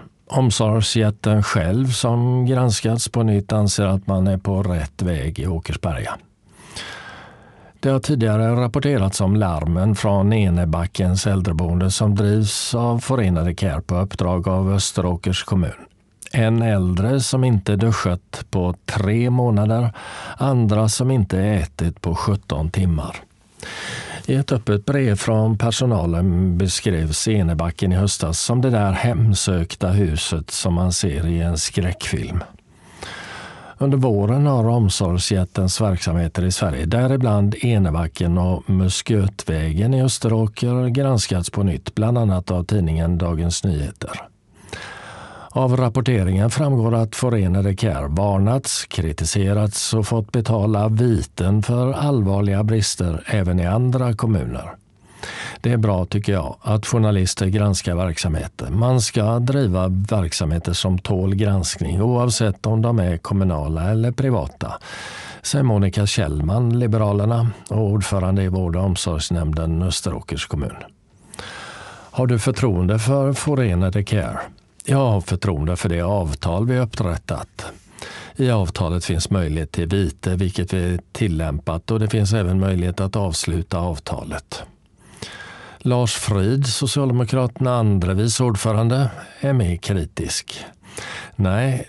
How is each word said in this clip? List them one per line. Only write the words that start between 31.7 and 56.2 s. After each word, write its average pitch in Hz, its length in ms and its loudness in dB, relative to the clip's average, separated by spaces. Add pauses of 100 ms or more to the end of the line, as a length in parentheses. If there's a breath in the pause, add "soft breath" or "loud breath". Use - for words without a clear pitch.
Under 139 200 2
våren 123 480 2
har 123 220 2
omsorgsjättens 92 1120 0
verksamheter 87 640 0
i 92 80 2
Sverige, 80 340 -2
däribland 117 760 2
Enebacken 87 760 2
och 90 320 0
Muskötvägen 95 1200 0
i 131 80 2
Österåker, 120 840 0
granskats 117 640 0
på 104 120 -2
nytt, 87 320 -2
bland 117 240 2
annat 95 320 0
av 87 140 0
tidningen 82 540 0
Dagens 85 460 -2
Nyheter. 73 460 -4 (1400 loud breath)
Av 127 220 2
rapporteringen 113 760 2
framgår 123 440 2
att 113 220 0
Förenade 98 580 2
Care 71 340 -2
varnats, 98 760 0
kritiserats 98 1120 0
och 110 120 2
fått 113 260 -2
betala 110 560 2
viten 107 720 2
för 123 300 0
allvarliga 101 720 0
brister 101 640 -2
även 90 340 0
i 87 60 0
andra 123 480 0
kommuner. 78 580 -2 (880 loud breath)
Det 120 120 2
är 120 40 2
bra, 104 280 2
tycker 101 280 -2